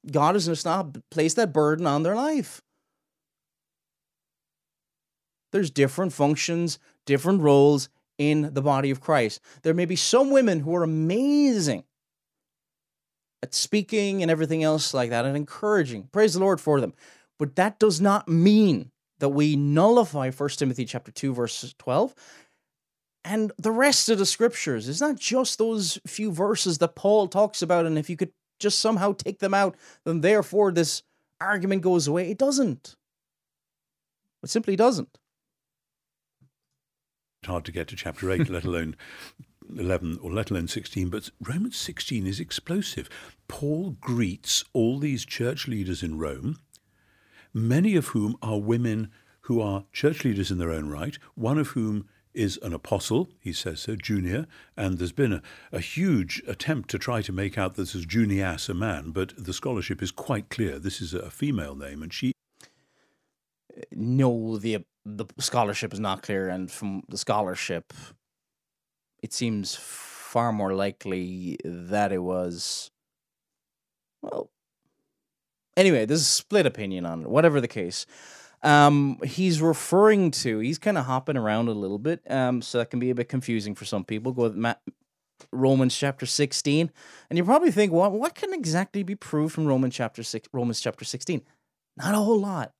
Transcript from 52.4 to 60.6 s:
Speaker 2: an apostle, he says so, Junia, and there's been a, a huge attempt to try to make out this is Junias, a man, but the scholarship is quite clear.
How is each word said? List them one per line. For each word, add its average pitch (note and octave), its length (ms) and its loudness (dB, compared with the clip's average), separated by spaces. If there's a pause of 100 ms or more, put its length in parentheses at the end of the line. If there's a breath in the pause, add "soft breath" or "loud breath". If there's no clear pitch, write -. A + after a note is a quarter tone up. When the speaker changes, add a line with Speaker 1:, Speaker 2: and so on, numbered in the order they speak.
Speaker 2:
an E2 100 -6
apostle, A2 560 -2 (100)
he - 140 -8
says D#2+ 260 -8
so, A2+ 160 -8
Junia, G2+ 500 -4 (300 soft breath)
and F#2 220 -4
there's F2 160 -6
been B2+ 180 0
a, E2+ 100 -2 (300 loud breath)
a - 80 -6
huge B2+ 680 -2
attempt A#2+ 420 -6
to G2 100 -6
try A#2+ 220 -4
to G2+ 100 -6
make F#2+ 260 -4
out F#2+ 180 -2
this G2 200 -6
is F2 100 -8
Junias, G2 600 0
a F#2+ 60 -6
man, F2 380 -4
but F#2+ 260 -4
the F#2+ 160 -8
scholarship G2+ 480 -6
is F2+ 100 -6
quite - 380 -6
clear. E2 280 -4